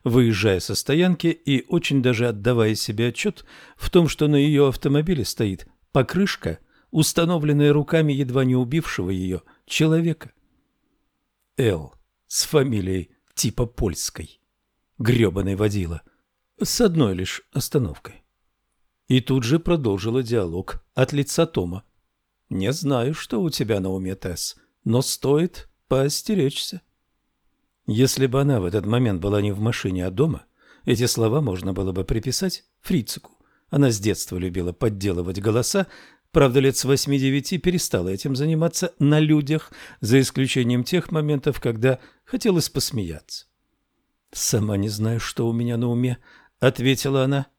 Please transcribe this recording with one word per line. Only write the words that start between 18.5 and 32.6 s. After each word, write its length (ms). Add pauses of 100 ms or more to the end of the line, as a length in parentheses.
И 100
тут 240
же 160
продолжила 640
диалог 720
от 180
лица 340
Тома. 380 (640)
«Не 220
знаю, 440
что 260
у 80
тебя 300
на 100
уме, 260
Тесс, 420 (260)
но 180
стоит 680 (180)
поостеречься». 920 (1080)
Если 400
бы 140
она 180
в 60
этот 200
момент 360
была 200
не 100
в 80
машине, 460
а 60
дома, 340 (400)
эти 220
слова 340
можно 320
было 200
бы 100
приписать 640 (160)